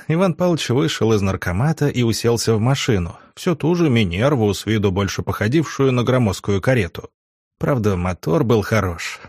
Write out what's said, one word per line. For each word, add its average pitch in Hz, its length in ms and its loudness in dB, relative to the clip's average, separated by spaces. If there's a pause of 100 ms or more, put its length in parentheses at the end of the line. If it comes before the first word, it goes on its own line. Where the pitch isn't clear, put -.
Иван 175 240 0
Павлович 175 380 -2
вышел 117 420 0
из 104 80 2
наркомата 101 680 0
и 123 140 0
уселся 113 520 0
в 104 60 0
машину, 113 580 0 (160)
всё 175 220 -2
ту 165 180 0
же 170 160 2
Минерву, 110 640 2
с - 100 -8
виду 104 260 2
больше 95 320 -2
походившую 135 680 0
на 123 100 0
громоздкую 104 600 0
карету. 117 480 -2 (480)
Правда, 117 360 0
мотор 92 480 -2
был 113 200 2
хорош, 92 680 -4